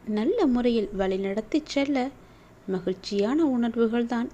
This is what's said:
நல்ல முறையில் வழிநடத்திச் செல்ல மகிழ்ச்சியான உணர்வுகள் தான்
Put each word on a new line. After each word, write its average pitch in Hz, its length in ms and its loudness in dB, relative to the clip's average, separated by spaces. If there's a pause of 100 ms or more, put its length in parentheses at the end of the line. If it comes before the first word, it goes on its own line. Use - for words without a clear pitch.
நல்ல 277 400 0
முறையில் 240 400 2 (100)
வழிநடத்திச் 196 760 -2
செல்ல 277 240 0 (680)
மகிழ்ச்சியான 202 800 -2
உணர்வுகள் 233 600 2
தான் 233 260 -2